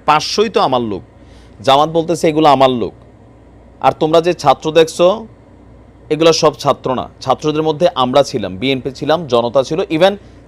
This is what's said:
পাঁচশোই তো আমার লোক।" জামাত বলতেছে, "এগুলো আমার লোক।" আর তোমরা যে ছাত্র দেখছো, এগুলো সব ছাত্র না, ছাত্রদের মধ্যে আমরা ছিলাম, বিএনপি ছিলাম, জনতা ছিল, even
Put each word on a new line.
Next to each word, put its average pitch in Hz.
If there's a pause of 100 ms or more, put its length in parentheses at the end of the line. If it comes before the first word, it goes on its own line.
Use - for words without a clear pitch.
পাঁচশোই 151
তো 214
আমার 135
লোক।" 104 (600)
জামাত 139
বলতেছে, 165
"এগুলো 156
আমার 135
লোক।" 107 (880)
আর 131
তোমরা 160
যে 165
ছাত্র 151
দেখছো, 175 (840)
এগুলো 156
সব 156
ছাত্র 131
না, 98 (120)
ছাত্রদের 151
মধ্যে 147
আমরা 127
ছিলাম, 101
বিএনপি 131
ছিলাম, 151
জনতা 120
ছিল, 156
even 185 (320)